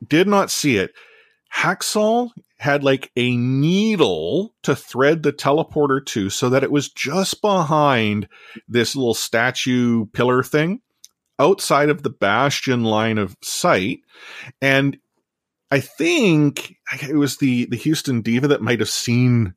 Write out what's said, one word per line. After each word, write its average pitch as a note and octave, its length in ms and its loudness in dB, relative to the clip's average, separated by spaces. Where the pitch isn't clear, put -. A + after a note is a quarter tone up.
did E3+ 200 4
not G3 220 2
see C3 280 0
it, F#2 160 -2
Hacksaw A3 760 0
had, C#3+ 220 0
like, C3+ 320 0
a B2 200 0
needle C#3 1300 0
to C#3+ 140 0
thread D3 480 0
the C#3+ 100 0
teleporter C#3+ 720 -2
to G2 240 -4
so - 200 -2
that B2+ 140 2
it - 80 -2
was C#3+ 180 0
just F3 520 -4
behind C#3+ 880 0
this A2+ 280 0
little B2 200 0
statue A#2+ 920 0
pillar B2+ 360 0
thing D#3+ 360 -2
outside D3 500 2
of D3 140 -2
the C#3 80 -4
Bastion A#2+ 720 0
line A2 340 0
of G2 240 -4
sight. - 600 -2
And C#3 380 2
I C#3 80 2
think E3 1000 0
it C#3+ 140 -6
was C#3+ 220 0
the, B2 280 0
the A#2+ 120 -6
Houston C3+ 440 -2
D.Va A#2+ 280 0
that C#3+ 120 2
might A#2 180 0
have G#2 100 -2
seen A#2+ 680 0